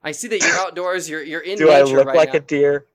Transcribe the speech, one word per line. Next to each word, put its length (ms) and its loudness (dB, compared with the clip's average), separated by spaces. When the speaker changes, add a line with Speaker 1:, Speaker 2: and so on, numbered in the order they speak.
Speaker 1:
I 80 -8
see 160 -12
that 140 -4
you're 180 0
outdoors. 500 -6
You're, 140 -10
you're 180 -10
in 160 -10
Speaker 2:
Do 140 4
I 100 6
Speaker 1:
nature 140 2
Speaker 2:
look 120 4
Speaker 1:
right 100 0
Speaker 2:
like 160 2
Speaker 1:
now. 40 -2
Speaker 2:
a 40 0
deer? 540 -2